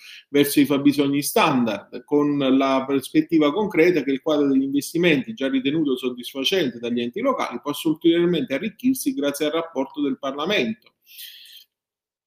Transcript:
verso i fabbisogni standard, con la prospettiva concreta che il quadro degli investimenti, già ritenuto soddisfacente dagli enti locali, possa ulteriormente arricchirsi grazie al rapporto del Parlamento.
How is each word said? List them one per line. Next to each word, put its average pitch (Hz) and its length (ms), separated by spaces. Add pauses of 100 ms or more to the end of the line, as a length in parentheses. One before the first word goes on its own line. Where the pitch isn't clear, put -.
(300)
verso 143 300
i 139 60
fabbisogni 143 580
standard, 123 800
con 147 320
la 135 480
prospettiva 147 640
concreta 175 520
che 139 80
il 135 100
quadro 147 260
degli 135 160
investimenti, 143 720
già 135 160
ritenuto 135 480
soddisfacente 127 840
dagli 120 220
enti 120 180
locali, 220 420
possa 147 280
ulteriormente 165 640
arricchirsi 220 600
grazie 143 320
al 151 60
rapporto 151 500
del 135 180
Parlamento. 143 760 (1300)